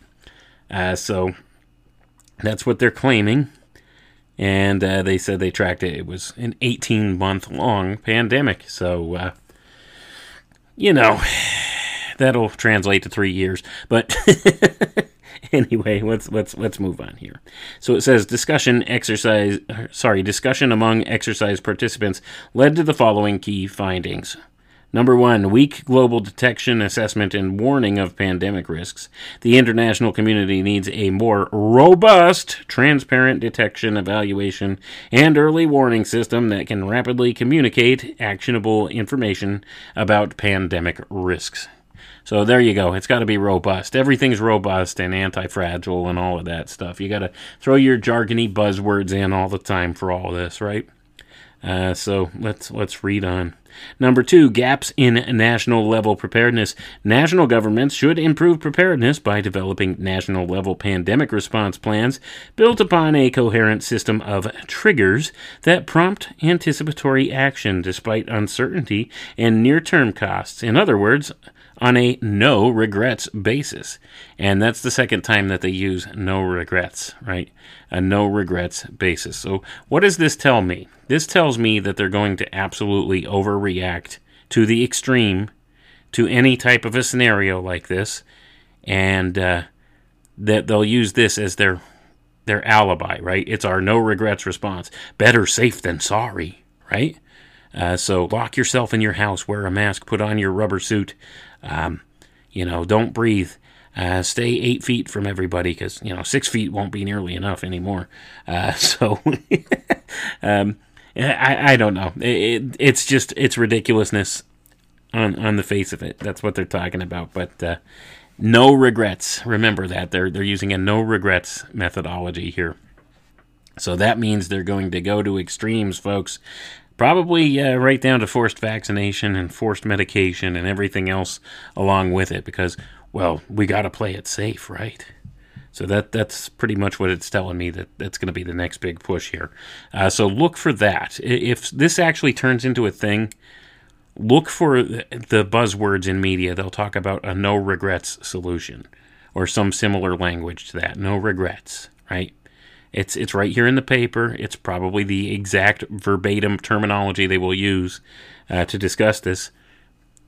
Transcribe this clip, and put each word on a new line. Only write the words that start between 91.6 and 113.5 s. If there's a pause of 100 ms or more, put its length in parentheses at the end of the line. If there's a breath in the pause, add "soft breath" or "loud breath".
their
alibi,
right?
It's
our
no
regrets
response. (280 loud breath)
Better
safe
than
sorry, (280)
right? (540 soft breath)
Uh,
so
lock
yourself
in
your
house,
wear
a
mask,
put
on
your
rubber
suit, (500 loud breath)
um, (500 soft breath)
you
know,
don't
breathe, (440 soft breath)
uh,
stay
eight
feet
from
everybody,
'cause,
you
know,
six
feet
won't
be
nearly
enough
anymore. (380 loud breath)
Uh,
<laughs>
so, (580)
<laughs>
um, (380 soft breath)
I,
I
don't
know.
It,
it,
it's
just,
it's